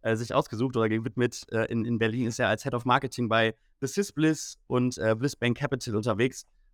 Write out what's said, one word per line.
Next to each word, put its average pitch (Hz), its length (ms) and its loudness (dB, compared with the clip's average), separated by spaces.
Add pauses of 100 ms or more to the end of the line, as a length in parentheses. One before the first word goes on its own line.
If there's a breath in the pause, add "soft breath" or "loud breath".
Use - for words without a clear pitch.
äh, 113 120 2
sich 117 200 -6
ausgesucht 123 420 0
oder 113 100 2
gewidmet. 113 640 -2
Äh, 110 140 0
in, 117 180 -2
in 117 140 -2
Berlin 113 300 0
ist 113 100 -4
er 113 120 2
als 110 120 0
Head 123 140 -4
of 120 100 -4
Marketing 123 420 0
bei 113 280 2 (260)
The 135 60 -2
Sis 202 260 -2
Bliss 156 540 0
und, 123 320 0
äh, 110 180 4
Bliss 135 180 -2
Bank 120 220 0
Capital 127 380 -4
unterwegs. 113 500 0 (280)